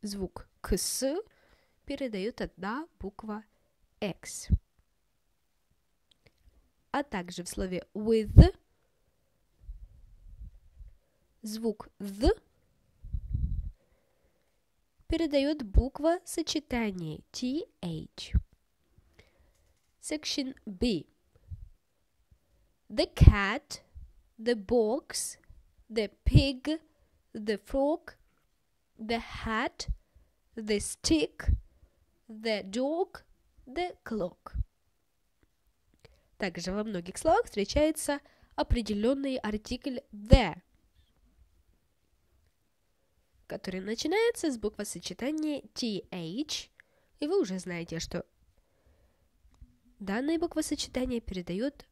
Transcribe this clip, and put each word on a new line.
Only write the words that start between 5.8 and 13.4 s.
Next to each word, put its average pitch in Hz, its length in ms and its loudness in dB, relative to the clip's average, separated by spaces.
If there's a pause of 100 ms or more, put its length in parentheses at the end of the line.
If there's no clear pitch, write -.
А 285 140 -2
также 180 400 -8
в 175 40 -10
слове 185 460 -6
«with» 220 640 10 (2750)
звук 220 460 -6 (100)
«th» 208 360 2 (2750)